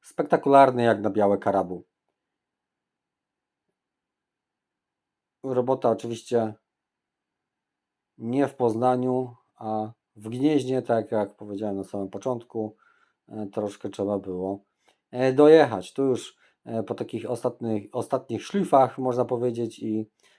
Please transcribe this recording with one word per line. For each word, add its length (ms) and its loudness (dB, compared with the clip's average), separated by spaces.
spektakularny 800 4
jak 180 4
na 100 -2
białe 280 4
karabu. 460 -2
Robota 480 0
oczywiście 640 -2
nie 300 -2
w 60 -10
Poznaniu, 800 0
a 360 -6
w 120 -14
Gnieźnie, 540 0
tak 300 -2
jak 240 -4
powiedziałem 400 -8
na 80 -8
samym 240 -10
początku, 680 -8
e, 180 -10
troszkę 420 -8
trzeba 300 -4
było, 460 -6
e, 220 0
dojechać. 600 6
Tu 120 -2
już, 320 -2
e, 180 -6
po 120 -6
takich 360 -8
ostatnich, 640 -4
ostatnich 520 -6
szlifach, 540 2
można 260 0
powiedzieć, 540 -4
i, 320 -4